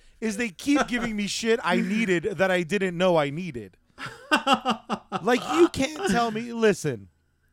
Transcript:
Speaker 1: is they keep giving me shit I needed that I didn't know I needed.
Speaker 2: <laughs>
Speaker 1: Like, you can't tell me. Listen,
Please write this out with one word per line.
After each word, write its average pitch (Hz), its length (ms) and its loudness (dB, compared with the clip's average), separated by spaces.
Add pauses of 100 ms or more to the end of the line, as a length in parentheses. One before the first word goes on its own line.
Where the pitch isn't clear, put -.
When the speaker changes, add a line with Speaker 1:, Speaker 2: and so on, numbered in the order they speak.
(200)
Speaker 1:
is 220 180 -2
they 240 100 -2
keep 269 400 0
giving 226 280 -2
me 208 100 -2
shit 226 360 0
I 175 140 2
needed 190 480 0 (140)
that 185 120 4
I 180 120 2
didn't 185 340 -2
know 180 200 4
I 147 140 2
needed. 135 460 -10 (220)
Speaker 2:
<laughs> - 960 -2 (260)
Speaker 1:
Like, 240 180 2 (140)
you 339 140 8
can't 294 420 -4
tell 233 220 2
me. 233 200 -8
Listen, 160 560 0 (440)